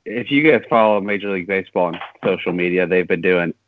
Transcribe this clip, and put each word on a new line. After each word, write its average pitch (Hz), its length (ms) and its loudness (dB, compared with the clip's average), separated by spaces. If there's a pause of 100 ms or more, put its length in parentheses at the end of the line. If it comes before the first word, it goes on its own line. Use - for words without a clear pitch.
if 117 260 -8
you 151 180 4
guys 117 200 4
follow 110 320 4
Major 101 300 -4
League 92 160 -4
Baseball 95 400 -2
on 85 120 -6 (240)
social - 300 -2
media, 90 320 0
they've 90 220 0
been 87 140 -2
doing, 87 320 0 (140)